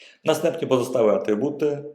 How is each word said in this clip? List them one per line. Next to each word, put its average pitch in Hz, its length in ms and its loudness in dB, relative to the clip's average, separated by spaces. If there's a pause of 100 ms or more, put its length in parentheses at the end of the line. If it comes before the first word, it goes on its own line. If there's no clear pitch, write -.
(240)
Następnie 156 440 -2
pozostałe 117 440 2
atrybuty: 143 720 -2 (100)